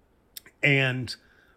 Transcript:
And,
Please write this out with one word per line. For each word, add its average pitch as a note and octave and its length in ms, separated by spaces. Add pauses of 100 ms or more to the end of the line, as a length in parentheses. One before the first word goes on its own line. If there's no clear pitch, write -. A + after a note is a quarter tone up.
(640)
And, C3 520 (420)